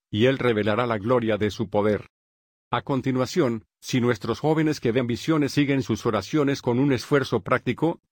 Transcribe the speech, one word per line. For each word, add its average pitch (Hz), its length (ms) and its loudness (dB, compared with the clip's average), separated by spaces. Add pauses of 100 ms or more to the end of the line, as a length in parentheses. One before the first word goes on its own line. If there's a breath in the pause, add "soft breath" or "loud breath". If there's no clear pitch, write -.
y 107 180 4
Él 135 100 2
revelará 113 500 0
la 113 100 0
gloria 110 400 0
de 101 140 0
su 107 180 -6
poder. 104 380 0 (640)
A 117 100 -2
continuación, 127 840 -2 (160)
si - 180 -2
nuestros 117 400 0
jóvenes 156 400 0
que 117 140 0
ven 123 120 0
visiones 139 460 -2
siguen 139 320 0
sus - 220 -2
oraciones 139 560 0
con 123 180 0
un 143 140 2
esfuerzo 127 480 0
práctico, 131 580 -2 (120)